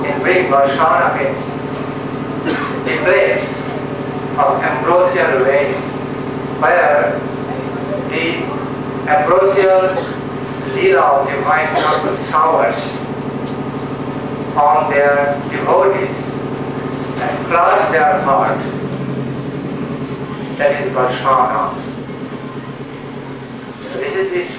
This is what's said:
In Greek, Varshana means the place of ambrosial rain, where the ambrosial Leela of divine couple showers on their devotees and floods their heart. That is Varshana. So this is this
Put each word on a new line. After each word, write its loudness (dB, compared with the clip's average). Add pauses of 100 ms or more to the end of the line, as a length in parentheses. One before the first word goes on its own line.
In -2
Greek, 4
Varshana 4
means -2 (1400)
the -2 (100)
place 4 (920)
of 4
ambrosial 4
rain, 4 (880)
where 4 (960)
the -2 (640)
ambrosial 4 (800)
Leela 4
of 4
divine 0
couple 0 (100)
showers 2 (1800)
on 4
their 2 (100)
devotees 2 (1040)
and -4
floods 4
their 4
heart. 2 (2000)
That 2 (100)
is -2
Varshana. 2 (2250)
So -6
this -4
is 0
this -2